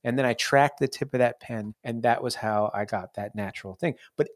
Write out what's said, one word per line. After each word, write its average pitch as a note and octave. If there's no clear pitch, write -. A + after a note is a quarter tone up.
and A#2+
then C3+
I A#2+
tracked C#3
the C3+
tip -
of C3
that A#2+
pen, A2
and A#2
that A#2
was A#2+
how G#2+
I G#2
got F#2+
that G#2
natural G2
thing. E3
But D3+